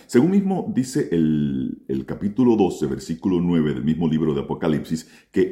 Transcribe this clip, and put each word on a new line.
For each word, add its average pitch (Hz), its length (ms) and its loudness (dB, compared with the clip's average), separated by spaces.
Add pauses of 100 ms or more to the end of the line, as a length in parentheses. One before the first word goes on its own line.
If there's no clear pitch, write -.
Según 139 240 4
mismo 190 440 0
dice 131 360 -2
el, 76 760 0
el 67 180 -6
capítulo 113 520 2
doce, 87 280 0
versículo 82 540 -2
nueve 85 340 2
del 64 120 -6
mismo 80 240 0
libro 78 240 0
de 69 80 -2
Apocalipsis, 76 680 -4 (220)
que 95 200 2